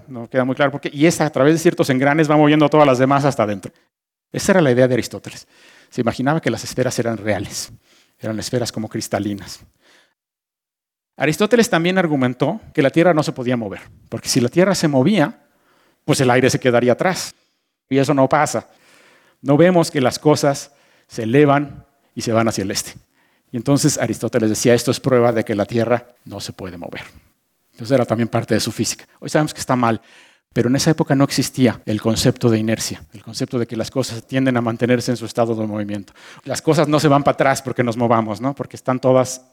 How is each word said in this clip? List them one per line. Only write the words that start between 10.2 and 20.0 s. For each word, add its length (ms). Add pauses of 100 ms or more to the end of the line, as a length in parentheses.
Aristóteles 540
también 260
argumentó 640 (140)
que 80
la 80
Tierra 240
no 80
se 100
podía 240
mover, 240 (300)
porque 180
si 120
la 100
Tierra 240
se 140
movía, 580 (580)
pues 160
el 100
aire 200
se 100
quedaría 320
atrás. 420 (540)
Y 100
eso 160
no 140
pasa. 420 (720)
No 160
vemos 320
que 100